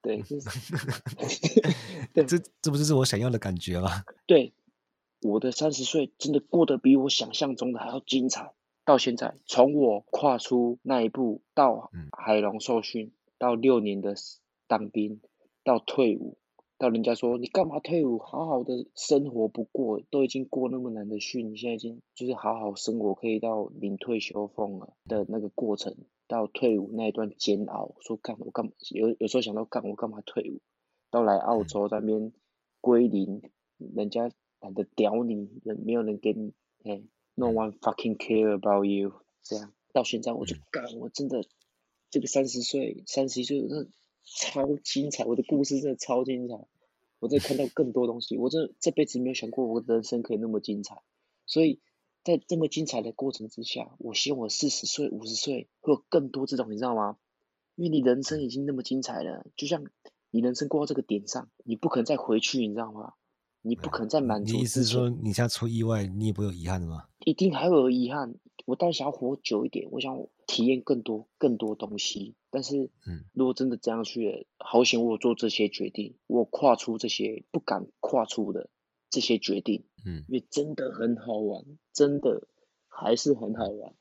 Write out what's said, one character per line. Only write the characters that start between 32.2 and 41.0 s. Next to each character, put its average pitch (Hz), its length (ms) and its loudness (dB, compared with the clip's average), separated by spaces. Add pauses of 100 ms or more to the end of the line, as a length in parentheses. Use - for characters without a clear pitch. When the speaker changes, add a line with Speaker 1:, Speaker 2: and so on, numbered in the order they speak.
Speaker 1:
归 120 260 6
零， 98 340 0 (380)
Speaker 2:
嗯。 - 160 -14
Speaker 1:
人 104 140 -2
家 117 200 -2 (300)
懒 98 140 -14
得 98 100 -2
屌 107 400 0
你， 104 260 -4 (140)
人， 110 200 -6
没 113 100 -2
有 117 80 2
人 107 180 -2
给 107 140 2
你， 107 200 -6 (300)
哎， 104 180 -8 (340)
no 123 100 0
one 110 340 0
fucking 107 380 -2
care 110 360 4
about 101 320 4
you， 98 280 0 (280)
这 - 140 -8
样。 104 160 -10 (220)
到 127 100 4
现 113 180 -4
在 120 120 -4
我 - 120 -6
就， 85 120 -6
Speaker 2:
嗯。 - 20 -18 (120)
Speaker 1:
干， 131 120 -6 (160)
我 131 80 -12